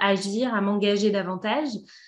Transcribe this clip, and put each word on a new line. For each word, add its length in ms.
agir, 480
à 80
m'engager 500
davantage. 560